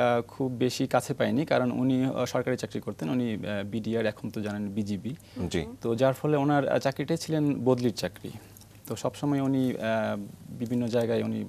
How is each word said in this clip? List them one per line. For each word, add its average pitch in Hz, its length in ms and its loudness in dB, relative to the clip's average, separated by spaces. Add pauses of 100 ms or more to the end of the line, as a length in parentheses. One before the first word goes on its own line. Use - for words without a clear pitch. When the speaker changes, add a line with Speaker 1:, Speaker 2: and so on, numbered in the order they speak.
(280)
Speaker 1:
খুব 131 240 -2
বেশি 123 340 0
কাছে 127 280 2
পাইনি, 120 320 2
কারণ 123 240 2
উনি, 127 340 2
আ, 123 220 0
সরকারি 127 300 0
চাকরি 110 240 -6
করতেন। 113 280 -6
উনি, 123 260 0
আ, 98 40 -2 (240)
বিডিআর, 110 440 -2
এখন 107 240 -4
তো 113 100 -6
জানেন 104 280 -4
বিজিবি। 104 460 -4 (360)
Speaker 2:
জি। 82 160 0 (160)
Speaker 1:
তো 117 120 0
যার 131 200 4
ফলে 151 220 0
ওনার, 143 320 4
আ, 123 100 4
চাকরিটাই 143 380 0
ছিলেন 151 480 0
বদলির 123 300 4
চাকরি। - 360 -6 (560)
তো 117 100 -4
সবসময় 139 440 0
উনি, 131 320 2
আ, - 40 -4 (720)
বিভিন্ন 120 380 -2
জায়গায় 113 360 2
উনি, 110 260 -2